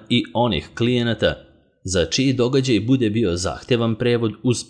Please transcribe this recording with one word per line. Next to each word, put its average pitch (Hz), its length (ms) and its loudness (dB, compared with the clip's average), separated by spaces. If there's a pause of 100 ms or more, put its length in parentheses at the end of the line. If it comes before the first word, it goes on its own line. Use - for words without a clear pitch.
i 117 140 2 (100)
onih 117 440 0
klijenata 117 580 0 (480)
za 90 220 0
čiji 135 280 0
događaj 127 460 2
bude 117 300 2
bio 104 260 0
zahtevan 113 600 -2
prevod 117 360 0 (120)
uz 120 260 0